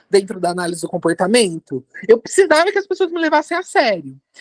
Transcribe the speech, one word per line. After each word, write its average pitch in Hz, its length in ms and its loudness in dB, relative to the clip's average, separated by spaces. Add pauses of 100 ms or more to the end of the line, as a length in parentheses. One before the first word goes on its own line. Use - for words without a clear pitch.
(120)
dentro 196 280 0
da 175 120 -2
análise 175 300 -6
do 170 80 -8
comportamento, 170 960 0 (240)
eu 226 120 6
precisava 339 520 2
que 403 60 -2
as 392 80 -2
pessoas 359 260 -4
me 349 80 -6
levassem 320 380 0
a 370 60 -6
sério. 170 560 -2 (220)